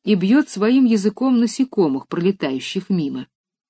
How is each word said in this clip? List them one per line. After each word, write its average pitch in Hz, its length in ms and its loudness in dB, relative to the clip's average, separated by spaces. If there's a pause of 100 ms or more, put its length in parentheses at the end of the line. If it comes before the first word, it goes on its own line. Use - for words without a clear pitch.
и 208 120 2
бьет 196 340 2
своим 247 360 2
языком 226 540 0
насекомых, 214 720 -2
пролетающих 170 840 -4
мимо. 139 360 -4 (440)